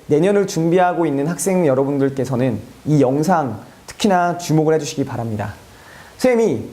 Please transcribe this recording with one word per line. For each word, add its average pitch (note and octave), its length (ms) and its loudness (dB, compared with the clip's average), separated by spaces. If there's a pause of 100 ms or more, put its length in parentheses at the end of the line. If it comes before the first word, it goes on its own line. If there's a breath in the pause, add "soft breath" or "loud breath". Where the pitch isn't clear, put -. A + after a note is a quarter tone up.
내년을 F#3+ 400 2
준비하고 E3+ 580 0
있는 C#3+ 220 -2
학생 F3+ 380 0
여러분들께서는 C3+ 920 0 (240)
이 D3+ 180 2
영상 C#3 600 0 (260 loud breath)
특히나 F3 500 0
주목을 D#3 360 2
해주시기 C#3+ 320 -2
바랍니다. A2 480 -6 (640 loud breath)
선생님이 A3+ 560 0